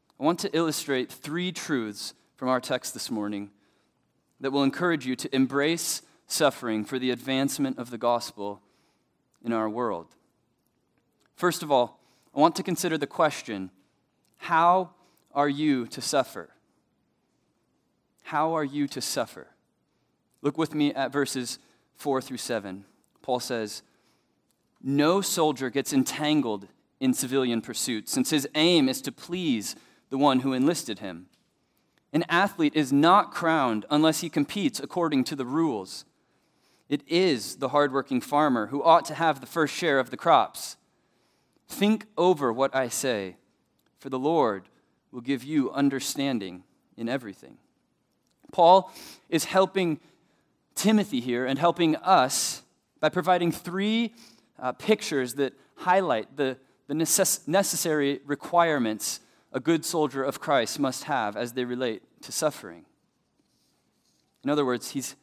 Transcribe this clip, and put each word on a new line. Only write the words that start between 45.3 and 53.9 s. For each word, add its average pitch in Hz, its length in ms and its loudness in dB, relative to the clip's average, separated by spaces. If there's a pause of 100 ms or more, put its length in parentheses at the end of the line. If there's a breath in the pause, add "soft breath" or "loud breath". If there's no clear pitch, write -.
you 143 280 0
understanding 135 920 -2 (320)
in 117 140 -8
everything." 101 480 -10 (920)
Paul 185 400 8 (380 loud breath)
is 160 140 2
helping 185 560 0 (720 soft breath)
Timothy 202 460 2
here 123 260 -2
and 135 140 -2
helping 170 380 2
us - 680 2 (360)
by 156 100 2
providing 175 420 2
three, 214 640 -2 (420 soft breath)